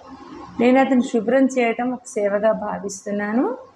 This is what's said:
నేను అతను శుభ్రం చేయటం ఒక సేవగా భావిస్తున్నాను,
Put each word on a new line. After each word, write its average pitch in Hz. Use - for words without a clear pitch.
నేను 254
అతను 247
శుభ్రం 247
చేయటం 247
ఒక 247
సేవగా 208
భావిస్తున్నాను, 208